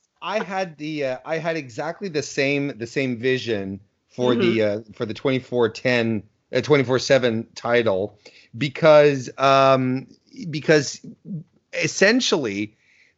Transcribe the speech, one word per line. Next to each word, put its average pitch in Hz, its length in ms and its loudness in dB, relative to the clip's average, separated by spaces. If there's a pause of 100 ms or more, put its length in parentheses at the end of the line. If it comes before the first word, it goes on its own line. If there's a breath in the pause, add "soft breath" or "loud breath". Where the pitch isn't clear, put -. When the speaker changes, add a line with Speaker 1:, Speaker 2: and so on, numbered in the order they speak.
(220)
Speaker 1:
I 190 220 -6
had 180 340 -8
the, 151 280 -6
uh, 127 180 -4
I 160 140 -6
had 165 180 -4
exactly 151 520 -10
the 147 140 -4
same, 139 560 -2
the 113 80 -8
same 127 300 -4
vision 110 640 -4 (280)
for 123 260 0
the, 117 240 2
Speaker 2:
Mm-hmm. 107 320 -2
Speaker 1:
uh, - 40 -20
for 120 120 -6
the 107 80 -10
twenty-four 123 560 0
ten, 113 520 0 (300)
uh, 127 80 0
twenty-four 127 400 2
seven 117 560 0
title 110 640 0 (380 soft breath)
because, 147 720 4 (100)
um, 135 680 4 (440)
because 151 500 0 (720)
essentially 165 1040 0 (420 soft breath)